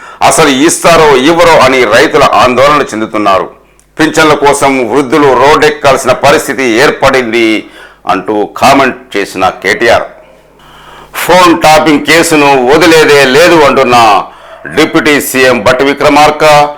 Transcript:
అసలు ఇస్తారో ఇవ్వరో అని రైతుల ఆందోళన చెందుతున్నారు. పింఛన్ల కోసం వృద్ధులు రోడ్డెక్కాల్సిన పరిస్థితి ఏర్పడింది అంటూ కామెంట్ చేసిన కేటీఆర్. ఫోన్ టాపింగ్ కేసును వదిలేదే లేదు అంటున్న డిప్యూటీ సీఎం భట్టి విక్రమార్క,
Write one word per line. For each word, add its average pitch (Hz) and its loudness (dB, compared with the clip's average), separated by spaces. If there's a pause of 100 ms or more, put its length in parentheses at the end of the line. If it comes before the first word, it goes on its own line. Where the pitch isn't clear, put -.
(280)
అసలు 151 0 (180)
ఇస్తారో 160 0 (200)
ఇవ్వరో 170 2 (100)
అని 131 0
రైతుల 135 0
ఆందోళన 127 2
చెందుతున్నారు. 104 -4 (520)
పింఛన్ల 156 0
కోసం 139 0 (200)
వృద్ధులు 143 0 (120)
రోడ్డెక్కాల్సిన 135 0 (140)
పరిస్థితి 139 -2 (200)
ఏర్పడింది 131 0 (640)
అంటూ 95 -4 (220)
కామెంట్ 123 -2
చేసిన 95 -4 (140)
కేటీఆర్. 104 -2 (1160)
ఫోన్ 175 2 (100)
టాపింగ్ 156 2
కేసును 156 0 (220)
వదిలేదే 156 2
లేదు 131 2 (100)
అంటున్న 127 0 (800)
డిప్యూటీ 151 0
సీఎం 131 0
భట్టి 127 0
విక్రమార్క, 143 0 (320)